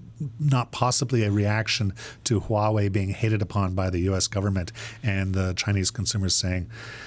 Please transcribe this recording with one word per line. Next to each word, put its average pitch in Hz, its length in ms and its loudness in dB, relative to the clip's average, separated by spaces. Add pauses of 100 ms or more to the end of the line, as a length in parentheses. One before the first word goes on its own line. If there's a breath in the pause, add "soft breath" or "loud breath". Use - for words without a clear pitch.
(400)
not 131 320 2
possibly 123 520 2
a 101 60 4
reaction 104 640 2 (320 loud breath)
to 104 160 2
Huawei 107 500 2
being 98 200 0
hated 107 320 0
upon 92 320 0
by 95 160 2
the 87 100 0
U 95 140 2
S 90 140 0
government 98 440 0 (300 loud breath)
and 95 320 0
the 92 200 2
Chinese 98 360 0
consumers 95 440 -2
saying, 92 340 -2 (380 loud breath)